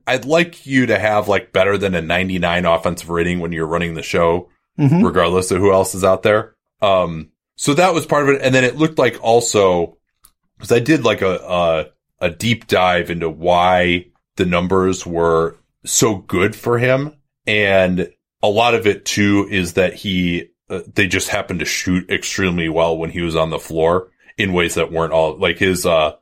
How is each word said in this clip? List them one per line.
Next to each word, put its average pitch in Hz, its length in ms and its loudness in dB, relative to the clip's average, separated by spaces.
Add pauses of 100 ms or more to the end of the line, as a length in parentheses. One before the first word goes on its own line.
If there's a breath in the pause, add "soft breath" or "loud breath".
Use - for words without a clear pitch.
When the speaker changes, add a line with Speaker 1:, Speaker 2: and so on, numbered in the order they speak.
Speaker 1:
I'd 131 200 -2
like 170 400 0
you 131 220 0
to 104 120 2
have, 104 300 0
like, 98 240 -2
better 98 240 2
than 95 180 -2
a 85 60 0
ninety-nine 87 640 -2
offensive 82 440 -2
rating 87 300 -2
when 85 140 -6
you're 80 140 -4
running 85 260 -4
the 80 100 -10
show. 85 460 0 (300)
Speaker 2:
Mm-hmm. 156 240 4
Speaker 1:
regardless 90 480 2
of 92 80 0
who 98 140 4
else 95 200 2
is 92 120 -6
out 95 180 2
there. 107 320 0 (260)
Um, 87 500 0 (260)
so 143 160 -2
that 175 200 2
was 160 120 -2
part 147 240 0
of 139 60 4
it. 139 60 -4
And 131 140 2
then 127 80 4
it 127 140 0
looked 156 200 0
like 127 240 0
also, 101 760 2 (600)
'cause - 140 -4
I 120 80 4
did, 135 240 0
like, 107 180 2
a, 92 140 0 (840)
a, 90 60 -2
a - 20 0
deep 113 380 -4
dive 90 420 2
into 85 200 -4
why 87 760 2 (320)
the 95 80 2
numbers 90 600 0
were 82 520 0 (280)
so 110 300 0
good 92 400 -2
for 120 220 -2
him. 131 360 0 (320)
And 95 640 2 (320)
a 107 60 2
lot 113 260 2
of 104 140 0
it 98 180 -2
too 101 460 0
is 90 220 -2
that 90 220 0
he, 90 540 -4 (200)
uh, 92 120 -8 (120)
they 101 140 2
just 92 220 -2
happened 95 300 -6
to - 60 -6
shoot - 440 -4
extremely 87 600 -2
well 82 280 0
when 82 120 -6
he 87 120 -8
was 82 140 -4
on 80 140 0
the 78 100 -6
floor 82 520 -2 (260 soft breath)
in 98 160 -2
ways 87 220 0
that 82 180 -2
weren't 80 180 -2
all, 80 260 0
like, 90 200 -2
his, 92 280 0
uh, 85 360 2